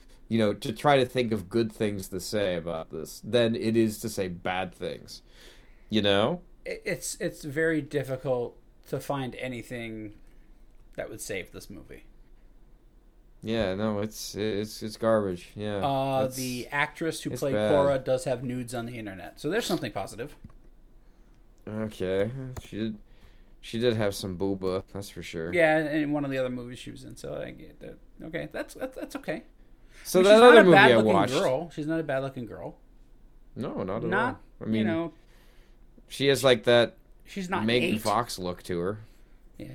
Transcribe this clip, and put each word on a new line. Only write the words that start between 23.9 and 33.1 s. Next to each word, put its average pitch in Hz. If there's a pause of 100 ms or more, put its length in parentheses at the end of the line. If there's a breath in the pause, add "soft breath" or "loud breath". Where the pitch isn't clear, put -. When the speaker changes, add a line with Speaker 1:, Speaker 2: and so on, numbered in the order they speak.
Speaker 1:
have 104
some 95
booba, 95 (100)
that's 101
for 87
sure. 82
Speaker 2:
Yeah, 160 (120)
in 147
one 147
of 135
the 135
other 127
movies 123
she 117
was 117
in, 117
so 147
I -
get -
that. - (280)
Okay, 156
that's, 294
that's, 262
that's -
okay. - (600 soft breath)
Speaker 1:
So -
Speaker 2:
I 185
mean, 196
Speaker 1:
that 214
Speaker 2:
she's 226
not 247
Speaker 1:
other 233
Speaker 2:
a -
Speaker 1:
movie 175
I -
Speaker 2:
bad-looking 110
Speaker 1:
watched. 104
Speaker 2:
girl. 156
She's 147
not 165
a 160
bad-looking 135
girl. 107 (800)